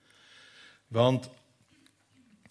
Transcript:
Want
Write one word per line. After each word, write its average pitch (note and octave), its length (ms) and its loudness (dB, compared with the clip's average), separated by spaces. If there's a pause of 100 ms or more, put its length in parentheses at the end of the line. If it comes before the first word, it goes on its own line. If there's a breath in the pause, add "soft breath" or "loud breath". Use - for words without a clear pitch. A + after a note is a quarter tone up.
(880 loud breath)
Want B2+ 420 0 (1200)